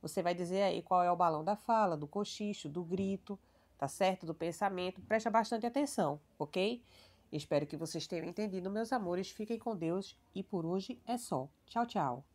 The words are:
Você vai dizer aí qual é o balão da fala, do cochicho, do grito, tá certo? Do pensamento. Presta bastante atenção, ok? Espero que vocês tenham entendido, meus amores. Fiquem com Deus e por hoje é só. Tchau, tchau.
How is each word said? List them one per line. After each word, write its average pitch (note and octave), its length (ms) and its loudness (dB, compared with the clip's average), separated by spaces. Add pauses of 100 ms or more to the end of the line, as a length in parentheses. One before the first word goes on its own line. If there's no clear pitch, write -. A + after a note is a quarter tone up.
Você E3 220 -2
vai F3 100 4
dizer F3+ 300 0
aí F#3 180 2
qual F3+ 220 4
é F3 80 4
o F3 40 4
balão D#3+ 280 4
da G3 120 2
fala, G#3+ 420 4
do D3 100 -6
cochicho, G3+ 600 -4
do F3 140 -4
grito, F#3+ 540 -2 (400)
tá C#3 100 0
certo? F#3 380 2
Do D#3+ 80 -4
pensamento. F3+ 680 -2
Presta A3 280 2
bastante A3 360 2
atenção, A#3 540 0 (200)
ok? F#3+ 420 0 (500)
Espero D3 340 0
que D3 120 -8
vocês E3 280 -6
tenham E3 200 -4
entendido, F#3 440 -4
meus A3 220 -2
amores. F#3+ 400 -2
Fiquem A3 260 -6
com A3+ 160 -4
Deus E3+ 440 -2 (180)
e F#3 80 -4
por E3+ 220 -2
hoje F#3+ 400 -2
é A#3+ 120 -2
só. C#3+ 300 -2 (180)
Tchau, A#3 200 0
tchau. C#3+ 500 0